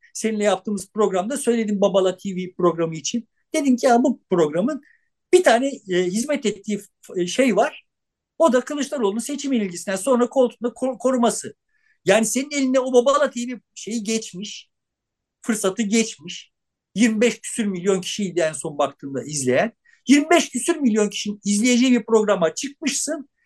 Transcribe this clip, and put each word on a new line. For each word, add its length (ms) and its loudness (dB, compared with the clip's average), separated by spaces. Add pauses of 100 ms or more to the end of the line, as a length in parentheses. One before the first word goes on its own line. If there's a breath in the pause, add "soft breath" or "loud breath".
(140 soft breath)
seninle 300 -4
yaptığımız 480 -2
programda 440 0
söyledim 440 -2
Babala 360 2
T 200 -8
V 200 -6
programı 380 0
için. 340 -8 (260)
Dedim 220 2
ki 100 2
ya 160 6
bu 280 0
programın 520 0 (500 soft breath)
bir 100 6
tane, 280 4 (180)
e, 160 2
hizmet 420 -2
ettiği 320 -4
f-, 440 -8
e, 40 -2
şey 300 2
var. 300 0 (520)
O 140 4
da 80 4
Kılıçdaroğlu'nun 580 -4
seçim 340 -6
yenilgisinden 440 -4
sonra 320 2
koltukta 400 0
ko-, 300 -6
koruması. 560 0 (500)
Yani 220 4
senin 240 -4
eline 300 0
o 120 -2
Babala 380 4
T 100 -10
V 200 -8 (140)
şeyi 280 -8
geçmiş, 680 -6 (720)
fırsatı 400 -2
geçmiş. 680 -4 (440)
Yirmi 260 2
beş 200 0
küsür 260 -6
milyon 340 -2
kişiydi 400 -6
en 120 0
son 260 -10
baktığımda 460 -4
izleyen. 480 -2 (360 soft breath)
Yirmi 220 4
beş 200 4
küsür 260 -4
milyon 320 0
kişinin 360 -8
izleyeceği 480 2
bir 120 2
programa 500 2
çıkmışsın 760 -6 (180 soft breath)